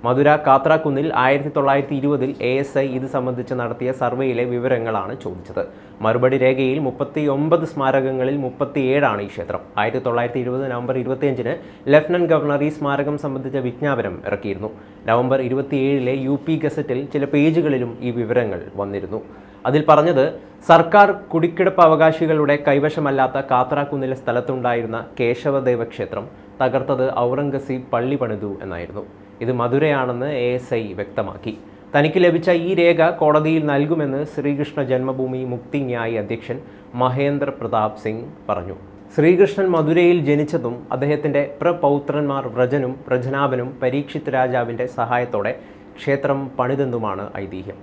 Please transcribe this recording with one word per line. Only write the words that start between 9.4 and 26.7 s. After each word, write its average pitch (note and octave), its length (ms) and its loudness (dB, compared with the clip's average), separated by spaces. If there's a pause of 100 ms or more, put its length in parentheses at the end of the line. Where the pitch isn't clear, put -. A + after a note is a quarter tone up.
ആയിരത്തി A#2 260 -2
തൊള്ളായിരത്തി A#2+ 360 -2
ഇരുപത് B2+ 200 -4 (100)
നവംബർ B2 300 -4
ഇരുപത്തിയഞ്ചിന് C3 500 -2 (400)
ലഫ്റ്റനന്റ് E3 400 4
ഗവർണർ D3 340 0
ഈ - 100 0
സ്മാരകം C#3+ 480 -2
സംബന്ധിച്ച C3+ 320 -6 (100)
വിജ്ഞാപനം B2 480 -2 (120)
ഇറക്കിയിരുന്നു. G2+ 440 -4 (380)
നവംബർ B2+ 380 2
ഇരുപത്തിയേഴിലെ C3+ 680 0 (120)
യു C#3 180 0
പി D#3+ 180 0
ഗസറ്റിൽ C#3 380 -2 (120)
ചില C#3 120 0 (100)
പേജുകളിലും D3 560 2 (160)
ഈ A#2+ 40 -2 (100)
വിവരങ്ങൾ A2+ 380 0 (220)
വന്നിരുന്നു. G2 400 -6 (460)
അതിൽ D3 240 2
പറഞ്ഞത് D3+ 340 6 (460)
സർക്കാർ F3+ 380 8 (240)
കുടിക്കിടപ്പ് F3 560 2
അവകാശികളുടെ D#3 680 4 (100)
കൈവശമല്ലാത്ത C#3 720 2 (120)
കാത്രാക്കുന്നിലെ C3+ 720 0
സ്ഥലത്തുണ്ടായിരുന്ന A#2+ 760 -2 (200)
കേശവദേവ B2 640 0 (100)
ക്ഷേത്രം G2+ 340 -6 (340)
തകർത്തത് C3 460 0 (200)